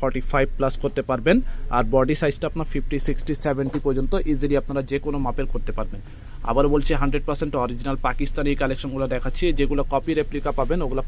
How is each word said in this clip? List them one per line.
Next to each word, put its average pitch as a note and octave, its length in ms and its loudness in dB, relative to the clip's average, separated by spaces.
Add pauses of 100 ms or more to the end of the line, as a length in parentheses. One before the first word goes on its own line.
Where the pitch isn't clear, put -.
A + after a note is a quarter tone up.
ফর্টি C3 200 0
ফাইভ C3+ 360 2
প্লাস C3+ 220 0
করতে C3 240 -2
পারবেন, C3+ 380 4 (300)
আর A#2+ 200 2
বডি C3 240 4
সাইজটা D3+ 320 -2
আপনার D#3 260 -4
ফিফটি, C#3+ 260 0
সিক্সটি, C#3+ 360 0
সেভেন্টি C3+ 440 -2
পর্যন্ত C3+ 340 2 (140)
ইজিলি C#3+ 300 2
আপনারা C#3 260 0
যে C3+ 160 -2
কোনো C#3+ 200 -4
মাপের B2+ 280 0
করতে - 260 -2
পারবেন। G#2 280 -4 (420)
আবার C3 260 4
বলছি, D3 260 4
হান্ড্রেড C#3 300 2
পার্সেন্ট D3 320 -2
অরিজিনাল B2 460 -2
পাকিস্তানি C#3+ 480 0
এই C#3 60 2
কালেকশনগুলো C3+ 520 -2
দেখাচ্ছি। C3 440 0
যেগুলো C#3+ 380 2
কপি C#3 240 0
রেপ্লিকা D3 380 0
পাবেন, C#3 300 2
ওগুলো C3 260 0